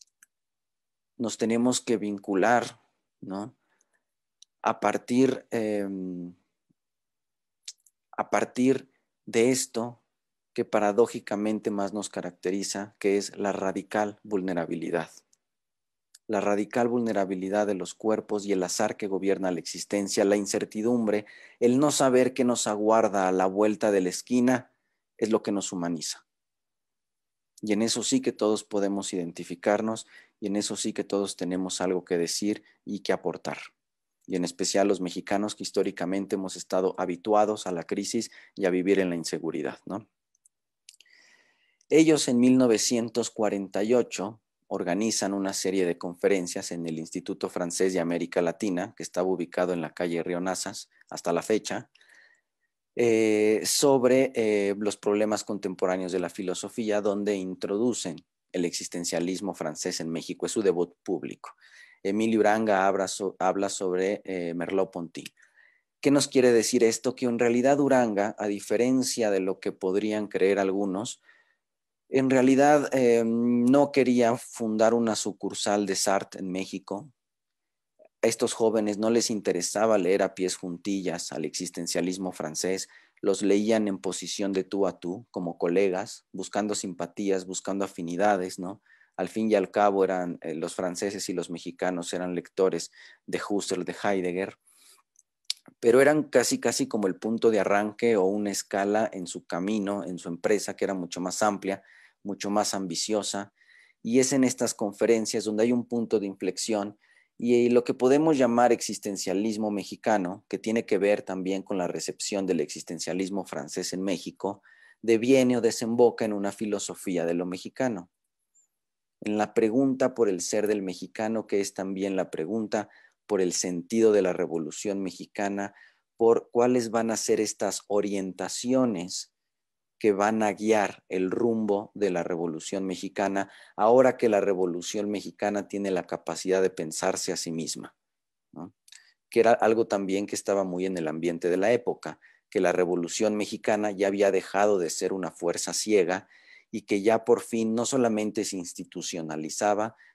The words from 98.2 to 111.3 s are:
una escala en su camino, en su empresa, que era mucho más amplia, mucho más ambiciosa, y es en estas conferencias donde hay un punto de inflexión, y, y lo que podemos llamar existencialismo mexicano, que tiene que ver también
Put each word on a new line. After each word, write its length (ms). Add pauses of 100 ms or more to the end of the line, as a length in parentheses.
una 260
escala 600
en 140
su 220
camino, 560
en 160
su 100
empresa, 460
que 100
era 80
mucho 260
más 220
amplia, 400 (440)
mucho 240
más 240
ambiciosa, 800 (500)
y 180
es 120
en 140
estas 280
conferencias 720
donde 200
hay 100
un 120
punto 360
de 40
inflexión, 720 (400)
y, 180
y 140
lo 140
que 100
podemos 440
llamar 340
existencialismo 1000
mexicano, 760
que 100
tiene 280
que 120
ver 260
también 400